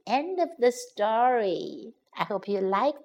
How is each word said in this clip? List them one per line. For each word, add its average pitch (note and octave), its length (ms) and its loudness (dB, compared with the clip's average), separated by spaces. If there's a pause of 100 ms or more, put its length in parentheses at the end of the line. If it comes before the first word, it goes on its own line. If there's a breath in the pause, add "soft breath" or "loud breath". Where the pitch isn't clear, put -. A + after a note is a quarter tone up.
end D#4+ 340 -2
of E4 180 0
the A#3+ 140 6
story. A3 1200 0 (200)
I - 100 -4
hope G3 240 -6
you G3+ 120 0
liked G#3 440 0